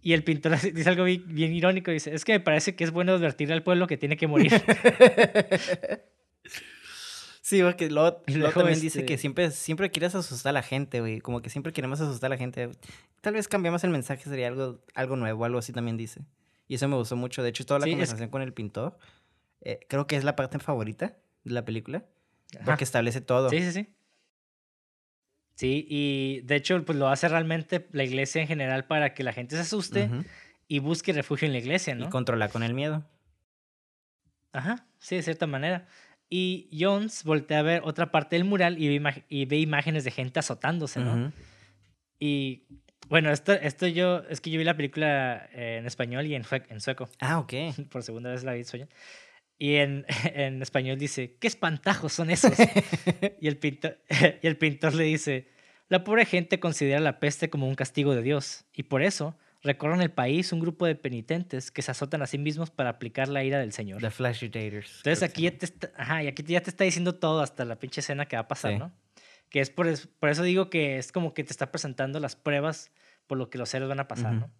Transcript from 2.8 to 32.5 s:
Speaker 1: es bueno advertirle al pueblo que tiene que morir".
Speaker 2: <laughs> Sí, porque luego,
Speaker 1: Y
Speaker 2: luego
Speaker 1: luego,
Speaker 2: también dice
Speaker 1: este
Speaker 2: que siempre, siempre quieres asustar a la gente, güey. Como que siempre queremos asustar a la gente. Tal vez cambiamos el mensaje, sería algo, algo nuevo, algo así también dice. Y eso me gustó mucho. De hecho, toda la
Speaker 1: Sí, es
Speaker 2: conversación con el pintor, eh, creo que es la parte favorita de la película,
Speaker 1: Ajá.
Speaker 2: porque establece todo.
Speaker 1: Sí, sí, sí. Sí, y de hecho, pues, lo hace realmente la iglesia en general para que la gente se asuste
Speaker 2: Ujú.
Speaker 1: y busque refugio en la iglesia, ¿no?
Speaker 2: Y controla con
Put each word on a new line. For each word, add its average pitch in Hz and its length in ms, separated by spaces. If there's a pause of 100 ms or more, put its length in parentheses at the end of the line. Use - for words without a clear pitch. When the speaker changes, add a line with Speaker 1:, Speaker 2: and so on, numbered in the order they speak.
Speaker 1:
es 165 60
bueno 175 220
advertirle 156 400
al 165 100
pueblo 180 220
que 165 120
tiene 147 200
que 160 100
morir". 156 240
Speaker 2:
<laughs> 208 1600 (1300)
Sí, 196 220
porque 175 260
luego, 156 380
Speaker 1:
Y 139 60
Speaker 2:
luego 151 140
Speaker 1:
luego, 156 140
Speaker 2:
también 165 180
dice 156 200
Speaker 1:
este 131 80
Speaker 2:
que 143 100
siempre, 151 320
siempre 160 400
quieres 175 240
asustar 143 380
a - 20
la 139 80
gente, 131 380
güey. 110 200
Como 120 220
que 110 80
siempre 151 240
queremos 135 260
asustar 131 280
a 131 80
la - 20
gente. 123 320 (520)
Tal 208 120
vez 214 140
cambiamos 175 360
el 185 60
mensaje, 139 340
sería 135 260
algo, 127 340 (100)
algo 131 220
nuevo, 113 300
algo 123 120
así 120 160
también 117 240
dice. 113 240 (460)
Y 135 80
eso 139 120
me 139 80
gustó 120 200
mucho. 127 260
De 120 80
hecho, 117 160
toda 143 140
la 143 60
Speaker 1:
Sí, 160 60
es 170 40
Speaker 2:
conversación 113 340
con 135 140
el 131 100
pintor, 110 460 (640)
eh, 113 180 (100)
creo 139 160
que 147 100
es 139 80
la 139 120
parte 139 240
favorita 120 580 (260)
de - 100
la 120 120
película, 120 400 (500)
Speaker 1:
Ajá. - 100
Speaker 2:
porque 151 180
establece 120 380
todo. 127 280
Speaker 1:
Sí, 156 120
sí, 180 100
sí. 196 160 (1700)
Sí, 143 340
y 139 540
de 131 120
hecho, 156 300
pues, 156 140
lo 135 100
hace 139 200
realmente 165 640
la 143 120
iglesia 135 380
en 156 60
general 135 380
para 151 300
que 135 80
la 120 100
gente 123 220
se 165 80
asuste 165 420
Speaker 2:
Ujú. 120 180 (440)
Speaker 1:
y 147 120
busque 160 340
refugio 147 340
en 147 60
la 127 60
iglesia, 139 360
¿no? 123 100
Speaker 2:
Y 165 40
controla 117 400
con 113 140